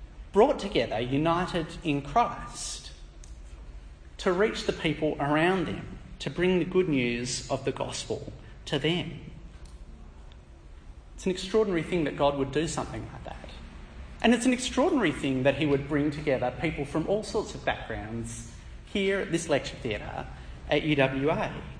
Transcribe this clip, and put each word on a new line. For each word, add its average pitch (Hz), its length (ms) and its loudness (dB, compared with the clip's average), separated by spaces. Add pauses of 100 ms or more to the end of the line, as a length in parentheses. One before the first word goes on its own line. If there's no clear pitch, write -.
(340)
brought 247 240 8
together, 113 420 0
united 160 680 2 (160)
in 143 180 0
Christ, - 800 0 (1400)
to - 140 2
reach 208 360 2
the 190 60 4
people 151 460 0
around 156 460 4
them, - 320 -6 (220)
to - 100 -2
bring 180 300 4
the 160 60 2
good 185 220 4
news 123 640 0
of 135 160 0
the 139 60 0
gospel - 600 -4 (340)
to 156 120 0
them. 156 420 0 (2000)
It's - 100 -4
an 185 60 2
extraordinary 196 500 2
thing 165 220 0
that 139 140 -2
God 143 200 4
would 131 140 0
do 151 160 2
something 117 340 -4 (100)
like - 120 -12
that. - 260 -12 (720)
And 226 140 6
it's 240 100 2
an 254 80 6
extraordinary 254 580 4
thing 135 300 0
that 135 140 6
he 156 100 0
would 139 220 2
bring 147 240 2
together 127 500 0
people 156 240 -2
from 160 220 -2
all 208 160 2
sorts 202 320 -2
of 135 100 -6
backgrounds 113 840 -6 (340)
here 196 360 2
at - 100 -4
this 165 180 0
lecture - 280 0
theatre - 500 -6 (420)
at 151 140 4
U 156 100 4
W 135 380 4
A. 185 200 0 (280)